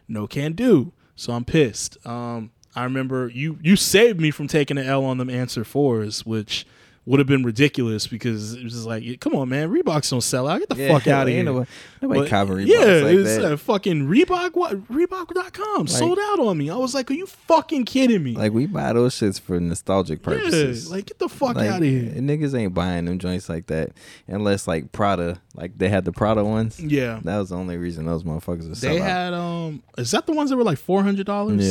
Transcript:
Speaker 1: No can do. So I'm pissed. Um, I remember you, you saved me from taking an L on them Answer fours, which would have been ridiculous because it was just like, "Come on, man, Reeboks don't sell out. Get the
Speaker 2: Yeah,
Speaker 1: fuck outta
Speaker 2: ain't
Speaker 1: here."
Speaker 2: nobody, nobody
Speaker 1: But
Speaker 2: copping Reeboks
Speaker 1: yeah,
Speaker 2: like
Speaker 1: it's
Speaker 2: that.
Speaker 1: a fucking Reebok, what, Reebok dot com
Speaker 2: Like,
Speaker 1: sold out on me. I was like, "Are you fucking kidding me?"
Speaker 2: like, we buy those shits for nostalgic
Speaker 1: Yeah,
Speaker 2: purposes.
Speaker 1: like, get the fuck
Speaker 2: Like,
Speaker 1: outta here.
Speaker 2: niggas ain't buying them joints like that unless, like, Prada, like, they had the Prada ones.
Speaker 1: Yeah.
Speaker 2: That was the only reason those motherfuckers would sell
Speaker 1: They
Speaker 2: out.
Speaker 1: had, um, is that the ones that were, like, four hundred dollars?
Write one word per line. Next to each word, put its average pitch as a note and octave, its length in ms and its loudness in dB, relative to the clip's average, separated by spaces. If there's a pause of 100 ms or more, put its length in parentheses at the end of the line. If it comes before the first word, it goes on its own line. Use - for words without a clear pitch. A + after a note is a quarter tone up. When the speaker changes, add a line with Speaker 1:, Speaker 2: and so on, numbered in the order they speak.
Speaker 1:
No G#2 200 -6
can D3 260 -4
do. F3+ 400 4 (220)
So - 180 -8
I'm A#2+ 120 -6
pissed. - 600 0
Um, A#2+ 460 -10 (240)
I A#2+ 80 -4
remember C3 460 -4
you, D3 340 -6
you F3+ 120 6
saved G3+ 460 4
me D#3 80 4
from D3 180 -6
taking C#3+ 300 0
an C3+ 80 -4
L C3+ 200 2
on C3 120 -2
them B2+ 140 -4
Answer B2 320 -4
fours, A2+ 600 0
which A2 420 -4 (380)
would C3+ 160 4
have C3+ 60 4
been C3+ 160 4
ridiculous A#2 600 0
because A2 480 -6
it B2 120 -14
was A#2 80 -10
just A#2 120 -10
like, A#2 360 -8
"Come D#4+ 120 -2
on, C#3 140 0
man, C#3+ 240 -2
Reeboks A3+ 380 0
don't C3 100 0
sell B2+ 260 -2
out. E3+ 140 0
Get G4+ 80 -6
the - 80 -4
Speaker 2:
Yeah, C3+ 160 -2
Speaker 1:
fuck C#3 160 4
outta C#3 220 4
Speaker 2:
ain't A#2+ 80 0
Speaker 1:
here." A#2+ 80 2
Speaker 2:
nobody, B2+ 240 -2 (320)
nobody C4 180 0
Speaker 1:
But C#3 100 0
Speaker 2:
copping G2 260 0
Reeboks F#2+ 120 -2
Speaker 1:
yeah, B3 380 8
Speaker 2:
like D#3+ 100 6
Speaker 1:
it's G3 220 4
Speaker 2:
that. E3 160 2
Speaker 1:
a - 40 0
fucking E3+ 520 0
Reebok, F4 460 2
what, C4+ 200 0 (160)
Reebok D#4+ 420 -2
dot F#4 200 -4
com G#4 320 -4
Speaker 2:
Like, - 20 -6
Speaker 1:
sold F4 340 2
out G#4 200 0
on G3+ 160 2
me. C#3+ 120 -2
I E3+ 60 -6
was B3+ 180 -4
like, C4 160 -4
"Are C4+ 40 0
you F4 120 -6
fucking D#4 600 0
kidding A#3+ 360 4
me?" B2+ 140 -2
Speaker 2:
like, G#2+ 160 0
we A#2 140 2
buy D#3+ 260 -2
those A#2+ 240 4
shits G2 240 0
for F2+ 180 -4
nostalgic E2+ 600 0
Speaker 1:
Yeah, - 140 -10
Speaker 2:
purposes. D#3 580 0
Speaker 1:
like, G3 140 -8
get - 140 -18
the F4+ 100 -2
fuck B3 260 -2
Speaker 2:
Like, G#3+ 140 0
Speaker 1:
outta F3+ 160 0
here. C3 160 2 (100)
Speaker 2:
niggas C#3+ 420 -2
ain't G#2+ 200 0
buying F2 320 -2
them F2+ 140 -2
joints F2+ 280 -6
like E2 200 -6
that D#2 240 -4 (360)
unless, G2+ 400 -2
like, D#2+ 240 -4
Prada, F2 500 -2 (140)
like, - 220 -12
they F#2 100 0
had G2 160 2
the F#2 80 -2
Prada G#2+ 320 2
ones. A2 340 -2
Speaker 1:
Yeah. C3 460 -2
Speaker 2:
That F2 140 -2
was F#2+ 140 -4
the F2+ 40 -6
only F2+ 220 -6
reason E2+ 280 -6
those E2 180 -2
motherfuckers E2 440 -6
would D#2+ 80 -10
sell C3 180 -2
Speaker 1:
They E3+ 60 0
Speaker 2:
out. F#3+ 80 -2
Speaker 1:
had, F3+ 260 -2
um, E3+ 480 -6 (160)
is A#2+ 140 -4
that B3+ 140 0
the E4 80 -2
ones D4 160 0
that C4 80 0
were, A#3+ 80 4
like, E3 120 2
four G3 260 0
hundred G3 220 0
dollars? G3+ 460 0